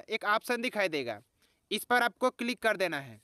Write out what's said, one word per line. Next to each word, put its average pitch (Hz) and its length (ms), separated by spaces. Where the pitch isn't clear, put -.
एक 220 160
ऑप्शन 226 360
दिखाई 208 260
देगा, 123 300
इस 208 140
पर 247 180
आपको 240 280
क्लिक 240 320
कर 214 140
देना 170 220
है। 120 260